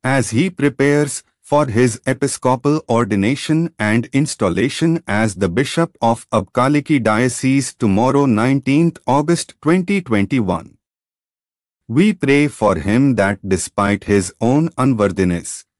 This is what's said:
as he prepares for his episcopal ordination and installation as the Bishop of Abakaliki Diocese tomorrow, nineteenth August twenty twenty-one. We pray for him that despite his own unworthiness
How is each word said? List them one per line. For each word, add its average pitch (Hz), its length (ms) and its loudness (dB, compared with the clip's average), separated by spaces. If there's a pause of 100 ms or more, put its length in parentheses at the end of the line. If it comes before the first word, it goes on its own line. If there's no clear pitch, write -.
as 131 280 0
he 151 180 0
prepares 143 720 0 (180)
for 147 260 0
his 117 380 0
episcopal 131 840 -2
ordination 120 880 0
and 110 360 0
installation 139 960 -2
as 101 280 -2
the 92 140 -2
Bishop 131 520 -2
of 117 300 -2
Abakaliki 135 720 0
Diocese 127 720 0
tomorrow, 127 520 2
nineteenth 135 800 0
August 151 560 0
twenty 185 400 0
twenty-one. 104 760 -2 (1080)
We 180 260 2
pray 143 340 2
for 101 300 0
him 117 380 2
that 101 320 0
despite 101 580 -2
his 101 340 0
own 143 380 0
unworthiness 95 880 -2 (140)